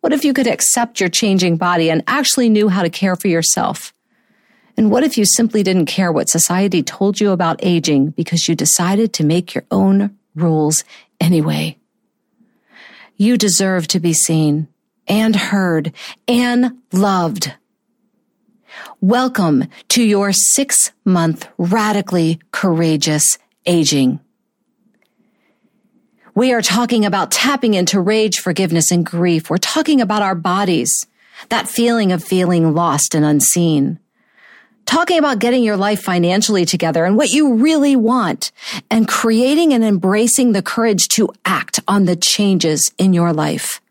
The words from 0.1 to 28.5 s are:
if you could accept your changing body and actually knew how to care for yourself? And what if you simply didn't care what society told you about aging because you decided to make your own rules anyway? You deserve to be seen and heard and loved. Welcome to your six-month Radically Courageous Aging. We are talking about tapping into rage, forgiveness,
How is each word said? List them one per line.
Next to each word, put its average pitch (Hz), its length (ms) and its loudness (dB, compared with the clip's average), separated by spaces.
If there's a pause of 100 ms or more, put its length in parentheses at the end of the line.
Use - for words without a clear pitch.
if 302 120 -2
you 277 80 2
could 262 140 0
accept - 520 -2
your 185 100 0
changing 185 480 0
body 170 320 0
and 160 180 0
actually 262 420 0
knew 214 180 4
how 190 140 0
to 170 80 -2
care 185 260 -2
for 196 140 -4
yourself? - 640 -2 (840)
And 220 140 2
what 247 140 2
if 285 120 0
you 208 100 2
simply 220 360 0
didn't 185 240 2
care 185 260 -2
what - 180 0
society 180 520 0
told 196 380 -2
you 208 120 2
about 170 300 -2
aging 156 500 2
because 170 360 -4
you 170 80 0
decided 202 580 0
to 160 100 -2
make 170 300 0
your - 160 -6
own 196 480 2 (160)
rules 156 500 0 (360)
anyway? 156 580 0 (1400)
You 226 220 2
deserve 185 520 0
to 190 100 -2
be 165 140 0
seen 156 560 0 (380)
and 220 280 2
heard 175 580 -2 (340)
and 247 520 0 (120)
loved. 180 640 0 (1500)
Welcome 208 640 2 (220)
to 240 120 0
your 202 300 2
six-month - 1160 0 (120)
Radically 185 800 0 (120)
Courageous 160 840 0 (300)
Aging. 143 520 0 (2250)
We 247 200 2
are 226 80 0
talking 226 420 0
about 196 260 0
tapping 254 440 0
into 185 260 0
rage, 214 400 0
forgiveness, 170 500 0